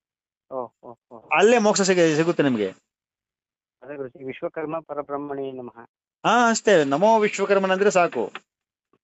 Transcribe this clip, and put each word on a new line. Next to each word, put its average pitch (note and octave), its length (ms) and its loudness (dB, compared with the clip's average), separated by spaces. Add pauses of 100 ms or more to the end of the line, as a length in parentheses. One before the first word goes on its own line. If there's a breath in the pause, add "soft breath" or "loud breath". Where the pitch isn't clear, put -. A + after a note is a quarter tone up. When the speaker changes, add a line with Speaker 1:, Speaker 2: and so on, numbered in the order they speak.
(520)
Speaker 1:
ಓ, B2+ 160 -10 (160)
ಓ, B2 100 -20 (180)
ಓ. A#2 80 -20
Speaker 2:
ಅಲ್ಲೇ G3 380 2
ಮೋಕ್ಷ G#3 240 2
ಸಿಗ-, F3 340 2
ಸಿಗುತ್ತೆ E3 280 0
ನಿಮ್ಗೆ. G#2+ 300 0 (1080)
Speaker 1:
ಅದೇ C#3 140 -18
ಗುರುಜಿ, C#3 280 -14
ವಿಶ್ವಕರ್ಮ D#3+ 560 -10
ಪರಬ್ರಹ್ಮಣೇ C#3+ 720 -10
ನಮಃ. A#2+ 300 -16 (440)
Speaker 2:
ಹಾ, A#3 240 2
ಅಷ್ಟೇ. G#3 340 4
ನಮೋ F#3 360 2
ವಿಶ್ವಕರ್ಮನ G3 520 0
ಅಂದ್ರೆ F#3+ 200 2
ಸಾಕು. D#3+ 400 0 (720)